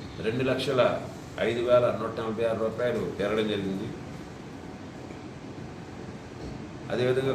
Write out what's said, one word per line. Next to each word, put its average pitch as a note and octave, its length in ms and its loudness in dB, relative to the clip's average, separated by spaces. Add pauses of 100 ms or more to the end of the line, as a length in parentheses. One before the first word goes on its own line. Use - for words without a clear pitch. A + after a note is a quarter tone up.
(260)
రెండు B2 180 2
లక్షల C3 380 4 (580)
ఐదు A#2 300 2
వేల B2 160 10 (140)
నూట A2 200 -2
నలభై A2 240 0
ఆరు A2+ 200 2
రూపాయలు A2+ 360 2 (180)
పెరగడం G#2+ 300 2
జరిగింది. G2 400 0 (3000)
అదేవిధంగా B2+ 420 2